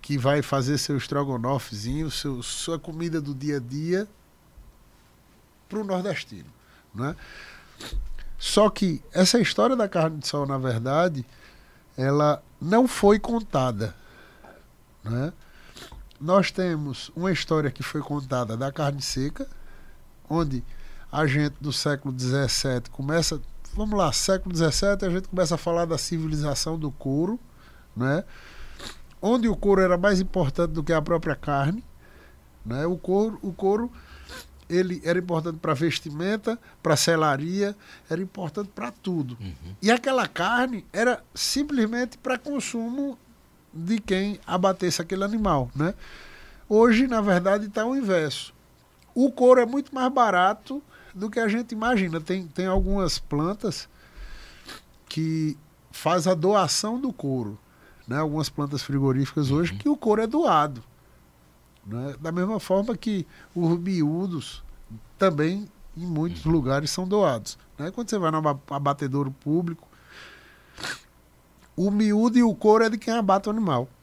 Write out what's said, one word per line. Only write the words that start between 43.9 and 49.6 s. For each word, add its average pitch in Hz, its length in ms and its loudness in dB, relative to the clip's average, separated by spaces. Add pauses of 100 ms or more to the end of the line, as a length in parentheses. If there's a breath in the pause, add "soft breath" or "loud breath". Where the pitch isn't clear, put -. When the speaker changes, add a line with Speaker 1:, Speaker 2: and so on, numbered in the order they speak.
Speaker 1:
quem 196 460 -2
abatesse 180 560 0
aquele 190 220 -4
animal, 196 500 0
né? 156 200 0 (760 loud breath)
Hoje, 226 380 6
na 240 140 0
verdade, 202 480 4
tá 214 160 -2
o 247 120 -2
inverso. 185 580 0 (600)
O 262 160 4
couro 254 300 8